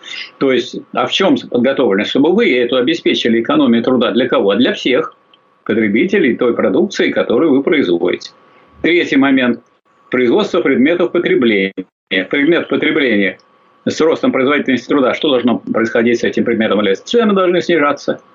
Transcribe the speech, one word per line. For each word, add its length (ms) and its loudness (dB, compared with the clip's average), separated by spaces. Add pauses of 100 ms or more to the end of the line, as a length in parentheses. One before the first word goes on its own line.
(380)
То 140 0
есть, 280 -4 (140)
а 120 -2
в 60 -6
чем 240 0 (160)
подготовленность? 600 0
Чтобы 220 2
вы 240 2
эту 200 0
обеспечили 640 0
экономию 420 2
труда 280 0
для 160 0
кого? 280 2
Для 160 2
всех 440 -2 (540)
потребителей 640 0
той 200 0
продукции, 560 0
которую 400 0
вы 100 2
производите. 680 -2 (500)
Третий 360 0
момент. 420 2 (500)
Производство 520 0
предметов 500 0
потребления. 600 0 (360)
Предмет 600 0
потребления 680 0 (480)
с 160 -2
ростом 300 2
производительности 560 0
труда. 260 2
Что 160 -2
должно 300 0
происходить 600 0
с 40 -6
этим 200 -2
предметом? 380 0 (240)
Цены 280 2
должны 280 2
снижаться. 580 -2 (160)